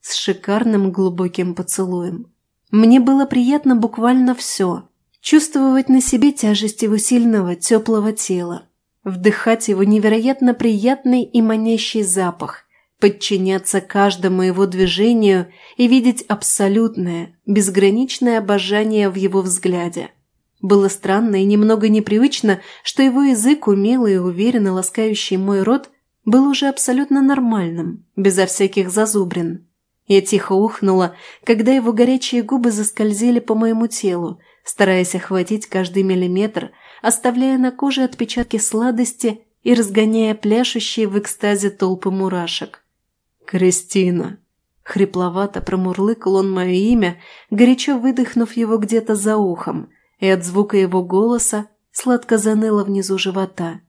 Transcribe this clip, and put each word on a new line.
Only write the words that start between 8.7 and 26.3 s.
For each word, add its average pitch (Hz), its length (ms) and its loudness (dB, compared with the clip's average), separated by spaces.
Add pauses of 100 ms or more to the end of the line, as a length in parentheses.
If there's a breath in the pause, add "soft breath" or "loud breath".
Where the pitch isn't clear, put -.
Вдыхать 202 640 0
его 196 160 2
невероятно 220 720 2
приятный 247 680 0
и - 200 0
манящий 220 600 -2
запах. 180 600 -6 (340)
Подчиняться 190 800 0
каждому 185 600 0
его 185 240 0
движению 190 840 2 (300 loud breath)
и 247 100 2
видеть 247 360 2
абсолютное, 202 1200 -2
безграничное 208 960 0
обожание 208 680 0
в 185 60 -8
его 190 260 0
взгляде. 180 680 -4 (500)
Было 196 280 4
странно 196 520 0
и 196 40 2
немного 214 420 4
непривычно, 214 720 2 (240 loud breath)
что - 180 -2
его 269 220 2
язык, 262 440 2
умелый 208 480 2
и - 20 0
уверенно 190 560 0
ласкающий 202 640 -2
мой 196 260 0
рот, 247 280 -2 (340)
был 254 200 4